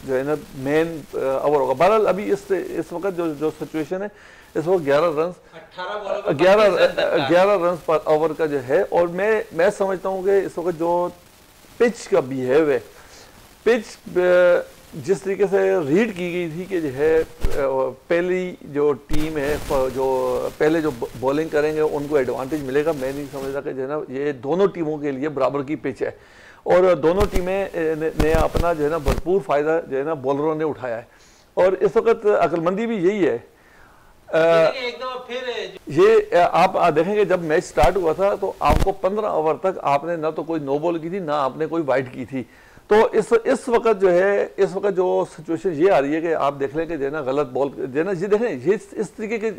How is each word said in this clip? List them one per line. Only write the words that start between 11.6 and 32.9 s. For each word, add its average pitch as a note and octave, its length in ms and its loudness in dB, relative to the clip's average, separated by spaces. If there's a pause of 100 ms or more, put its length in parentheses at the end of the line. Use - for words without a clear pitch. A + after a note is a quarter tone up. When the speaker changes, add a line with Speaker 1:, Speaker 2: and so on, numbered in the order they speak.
Speaker 1:
pitch A#3 280 0
का F#3+ 140 4
बिहेव C3+ 500 2
है, A#2+ 220 -2 (720)
pitch, A3+ 200 2 (320)
अ, F3+ 500 4 (280)
जिस E3+ 280 -2
तरीके F#3+ 240 0
से F#3+ 380 2
रीड G3 280 2
की F3 180 -6
गई E3+ 280 -6
थी F#3 60 -8
कि F3+ 160 -4
जो D3+ 80 -4
है, D#3 340 2
अ, - 20 -2 (840)
पहली F3+ 560 -2
जो C#3+ 280 0
टीम D#3 440 0
है, C#3+ 200 -2
फ-, C3 360 -2
जो C3 140 -2 (520)
पहले D#3 220 4
जो D3+ 100 -2
ब-, B2 260 -8
bowling C#3+ 320 0
करेंगे, D#3 320 0
उनको D3 380 0
advantage B2+ 440 -2
मिलेगा। D3 300 0
मैं C3+ 200 -4
नहीं C#3+ 140 -8
समझता C3+ 340 -8
कि D3 120 -8
जो C3 80 -6
है C3 60 -4
ना, D3 80 -6
ये C#3+ 380 -4
दोनों D3+ 340 0
टीमों D#3 300 -4
के D3 140 -4
लिए C3+ 180 -4
बराबर C#3 340 -2
की D3 120 -6
pitch C3 280 -6
है A#2 140 -6 (500)
और F3+ 280 6
दोनों E3+ 300 2
टीमें, F#3+ 400 -2
अ, - 100 -12
ने, D#3+ 480 -2
ने D#3 100 2
अपना E3 400 0
जो D3+ 100 -2
है C#3+ 60 0
ना, E3 80 -2
भरपूर D3+ 440 0
फ़ायदा D3+ 380 0
जो C3+ 180 -6
है C#3 80 -4
ना, D#3+ 80 -4
बॉलरों C#3+ 420 -2
ने D#3 80 -4
उठाया B2+ 320 -6
है A#2+ 120 -12 (500)
और F#3 180 4
इस G#3+ 220 2
वक्त A3 280 2
अक्लमंदी F3+ 600 2
भी A3+ 120 -4